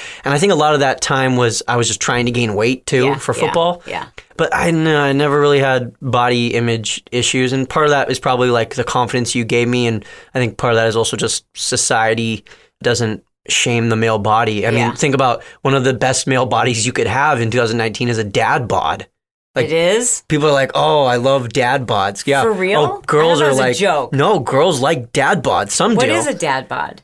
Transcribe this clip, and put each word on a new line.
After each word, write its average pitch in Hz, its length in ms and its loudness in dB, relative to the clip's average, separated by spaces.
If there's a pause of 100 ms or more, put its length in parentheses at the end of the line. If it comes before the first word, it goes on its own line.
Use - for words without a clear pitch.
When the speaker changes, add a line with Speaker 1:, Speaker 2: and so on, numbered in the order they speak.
(240)
Speaker 1:
And 139 80 -2
I 147 60 2
think 196 140 2
a 170 40 2
lot 151 180 4
of 143 60 2
that 131 200 0
time 131 360 0
was 120 300 0
I 120 100 0
was 120 120 0
just 107 120 -4
trying 123 260 0
to 123 60 0
gain 117 220 0
weight 120 320 0
too 131 200 2
Speaker 2:
Yeah, 143 100 0
Speaker 1:
for 135 180 -4
Speaker 2:
yeah, - 60 -6
Speaker 1:
football. 175 480 0
Speaker 2:
yeah. - 160 -8 (320)
Speaker 1:
But - 180 -2
I, 170 160 0
no, 160 300 2
I 139 120 2
never 143 280 2
really 143 180 4
had 131 420 0
body 120 540 0
image 117 560 -2
issues, 123 420 0
and 135 160 -2
part 156 180 0
of 147 40 4
that 139 180 2
is 127 120 -4
probably, 127 300 0
like, 117 260 0
the 123 80 -2
confidence 120 500 -2
you 120 100 -2
gave 120 220 0
me, 123 220 0
and 110 160 -4 (280)
I - 60 -4
think 120 200 -2
part 123 160 0
of - 20 2
that 113 100 2
is 113 100 0
also 113 200 -2
just 113 280 -4 (120)
society 113 880 -2 (400)
doesn't 113 400 0 (240)
shame 120 400 0
the 113 80 0
male 110 220 2
body. 107 480 0
I 117 40 0
mean, 120 100 0
Speaker 2:
Yeah. 120 140 -2
Speaker 1:
think 143 200 0
about 127 280 0 (200)
one 135 120 2
of 135 80 2
the 127 120 2
best 120 320 -2
male 127 200 2
bodies 113 400 0
you 127 60 -2
could 120 140 -2
have 131 340 0
in 113 100 -2
two 120 80 0
thousand 117 200 0
nineteen 113 300 -2
is 117 100 -2
a 113 60 0
dad 113 440 0
bod. - 380 -2 (500)
Like, - 100 2
Speaker 2:
It 143 60 -6
is? 185 560 0
Speaker 1:
people 151 200 2
are 147 40 4
like, 135 240 2
"Oh, 147 300 2
I 123 100 2
love 127 360 0
dad 127 320 0
bods." 101 420 -2
Yeah. 139 160 2
Speaker 2:
For 226 100 2
real? 190 280 0
Speaker 1:
Oh, 403 260 -2
girls 151 340 2
Speaker 2:
I 151 40 2
thought - 0 -
Speaker 1:
are - 20 4
Speaker 2:
it 147 40 2
was 131 80 2
a 131 40 2
Speaker 1:
like, 127 140 0
Speaker 2:
joke. 160 360 0
Speaker 1:
"No, 160 260 2
girls 139 420 2
like 131 320 -2
dad 147 300 0
bods." 101 320 -2
Some 208 220 2
Speaker 2:
What - 100 2
Speaker 1:
do. - 60 0
Speaker 2:
is 330 160 -2
a 277 60 -2
dad 135 340 -4
bod? - 360 -8